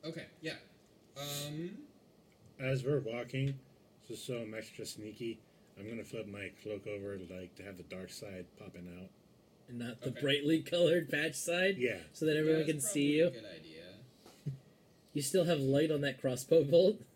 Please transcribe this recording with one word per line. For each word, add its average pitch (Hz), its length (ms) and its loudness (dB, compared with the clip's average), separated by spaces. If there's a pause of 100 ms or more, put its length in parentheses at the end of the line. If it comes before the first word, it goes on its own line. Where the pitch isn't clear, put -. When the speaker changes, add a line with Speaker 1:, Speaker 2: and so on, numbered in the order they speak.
Speaker 1:
Okay, 160 220 -8 (140)
yeah. 156 140 -6 (600)
Um, 147 600 -6 (800)
Speaker 2:
As 131 240 0
we're 139 160 2
walking, 127 580 -2 (480)
just 110 200 -10
so 123 120 -4
I'm 110 160 -8
extra 110 320 -10
sneaky, 107 520 -8 (400)
I'm 101 100 -10
gonna 113 160 -8
flip 110 220 -8
my 101 240 -8 (120)
cloak 104 240 -6
over, 101 320 -6 (120)
like, 92 260 -12
to 95 60 -16
have 95 140 -12
the 90 80 -14
dark 92 260 -10
side 92 360 -10 (120)
popping 90 300 -14 (120)
out. 95 100 -14 (580)
Speaker 3:
And 123 100 -10
not 117 220 -8
the - 100 -6
Speaker 1:
Okay. 123 100 -8
Speaker 3:
brightly 143 420 2
colored 170 480 4
patch 151 240 0
side? 185 440 2
Speaker 2:
Yeah. 113 220 0 (120)
Speaker 3:
So 156 140 -2
that 151 100 4
everyone 156 240 4
Speaker 1:
Yeah, 151 60 0
Speaker 3:
can 156 100 2
Speaker 1:
that's 139 140 -2
Speaker 3:
see 147 300 4
Speaker 1:
probably 131 180 4
Speaker 3:
you? - 20 -12
Speaker 1:
a - 20 -16
good 87 180 -14
idea. 80 240 -18 (640)
Speaker 3:
<laughs> 135 60 -4 (600)
You 143 80 -2
still 170 220 2
have 165 160 2
light 139 300 4
on 147 120 2
that 135 180 -2
crossbow 139 440 4
bolt? 180 360 8 (160)